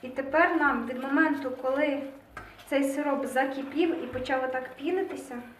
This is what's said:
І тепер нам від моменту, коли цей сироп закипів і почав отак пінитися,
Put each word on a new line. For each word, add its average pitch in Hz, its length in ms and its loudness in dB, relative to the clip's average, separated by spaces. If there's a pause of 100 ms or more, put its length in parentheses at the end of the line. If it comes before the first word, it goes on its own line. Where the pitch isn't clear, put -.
І 254 80 -10
тепер 330 480 4
нам 269 300 2
від 254 160 -6
моменту, 277 480 2 (100)
коли 277 420 2 (680)
цей 277 140 4
сироп 277 420 0
закипів 277 760 0
і 240 40 -8
почав 254 360 -2
отак 254 320 -4
пінитися, 294 640 -4 (180)